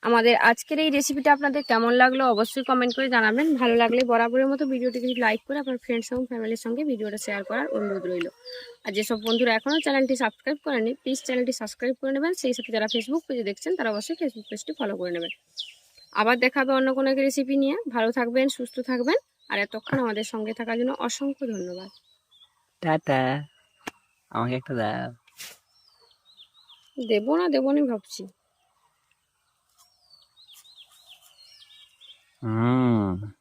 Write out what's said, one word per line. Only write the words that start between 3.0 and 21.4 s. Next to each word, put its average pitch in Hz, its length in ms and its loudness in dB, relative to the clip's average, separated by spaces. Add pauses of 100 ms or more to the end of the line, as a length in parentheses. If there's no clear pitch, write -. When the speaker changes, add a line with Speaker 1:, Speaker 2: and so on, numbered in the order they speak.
Speaker 1:
জানাবেন। 233 320 4 (140)
ভালো 240 220 4
লাগলে 233 180 4 (100)
বরাবরের 233 420 4
মতো 277 200 0
ভিডিওটিকে 247 360 -2 (160)
লাইক 220 220 2
করে 277 160 -4
আপনার 254 220 -4
ফ্রেন্ডস 233 280 -4
এবং 254 180 -4
ফ্যামিলির 226 340 -4
সঙ্গে 240 260 -4
ভিডিওটা 214 360 -4
শেয়ার 202 180 -6
করার - 220 -4 (100)
অনুরোধ 196 340 -4
রইল। 180 180 -4 (560)
আর 220 120 -6
যেসব 214 300 -2
বন্ধুরা 233 320 2
এখনও 285 260 0
চ্যানেলটি 269 380 2
সাবস্ক্রাইব 269 440 -4
করেনি, 233 240 0 (120)
প্লিজ 262 240 -2
চ্যানেলটি 247 340 0
সাবস্ক্রাইব 247 400 -4
করে 269 160 -2
নেবেন। 311 240 0
সেই 254 160 0
সাথে 240 200 -10
যারা 214 180 0
Facebook 240 340 -2
পেজে 247 220 -4
দেখছেন 302 280 -4
তারা 240 160 -2
অবশ্যই 214 260 -6
Facebook 240 300 -6
পেজটি 220 280 -10
ফলো 208 220 -2
করে 180 160 -4
নেবেন। 170 160 -6 (800)
আবার 220 320 4
দেখা 247 160 2
হবে 262 180 2
অন্য 262 180 4
কোনো 269 160 2
এক 269 140 2
রেসিপি 269 360 0
নিয়ে। 277 140 2 (180)
ভালো 226 140 2 (100)
থাকবেন, 247 280 2 (100)
সুস্থ 247 200 -8 (140)
থাকবেন, 254 280 2 (320)
আর - 140 -4
এতক্ষণ - 400 -6
আমাদের 220 280 -2
সঙ্গে 220 260 -4
থাকার 226 220 -4
জন্য 254 120 0 (140)
অসংখ্য 277 380 -4 (100)